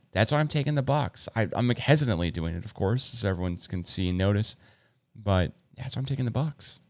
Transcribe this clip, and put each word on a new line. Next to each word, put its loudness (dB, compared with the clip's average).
that's 2
why 2
I'm 0
taking -2
the 0
Bucks. -2
I, 2
I'm, 2
like, 0
hesitantly 4
doing -2
it, -6
of -14
course, 0
as -2
everyone 0
can -6
see 0
and 0
notice, 2
but 2
that's -10
why -2
I'm -4
taking -2
the 0
Bucks. -4